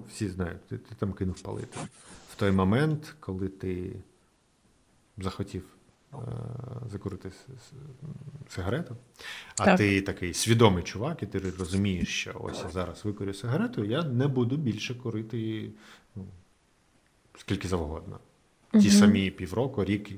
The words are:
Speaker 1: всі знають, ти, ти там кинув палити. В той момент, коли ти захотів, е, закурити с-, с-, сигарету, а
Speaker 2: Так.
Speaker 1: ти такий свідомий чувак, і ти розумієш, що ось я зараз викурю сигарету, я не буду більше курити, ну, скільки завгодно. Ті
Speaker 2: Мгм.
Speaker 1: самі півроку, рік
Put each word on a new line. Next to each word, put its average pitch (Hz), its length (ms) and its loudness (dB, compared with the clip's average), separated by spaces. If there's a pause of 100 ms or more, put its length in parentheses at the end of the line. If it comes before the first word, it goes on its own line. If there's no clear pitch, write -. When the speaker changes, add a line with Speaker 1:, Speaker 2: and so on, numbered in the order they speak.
(140)
Speaker 1:
всі 104 160 -4
знають, 87 380 -6
ти, - 100 -8
ти - 220 -18
там 98 140 -2
кинув 92 280 -4
палити. 107 360 -10 (560)
В - 20 -20
той 101 160 2
момент, 120 680 4
коли 95 280 -6
ти 92 440 -6 (1300)
захотів, 95 460 -6 (500)
е, - 40 -14 (760)
закурити 95 380 -8
с-, - 280 -18
с-, - 180 -20 (800)
сигарету, 113 400 -6 (640)
а 107 80 2
Speaker 2:
Так. 185 120 8
Speaker 1:
ти 196 240 6
такий 92 320 -4
свідомий 110 500 6
чувак, 139 400 -6
і - 20 -4
ти 95 160 -4 (180)
розумієш, 92 500 0
що - 300 -6
ось - 240 -6
я 85 60 -8
зараз 85 360 -6
викурю 101 280 -4
сигарету, 143 520 -2
я 127 180 0
не 131 240 2
буду 127 300 0
більше 117 380 -4
курити, 110 760 -6 (460)
ну, 95 80 -10 (1120)
скільки 95 300 -4
завгодно. 85 520 -4 (640)
Ті 202 60 10
Speaker 2:
Мгм. 202 100 10
Speaker 1:
самі 98 340 8
півроку, 101 540 -2
рік 101 320 0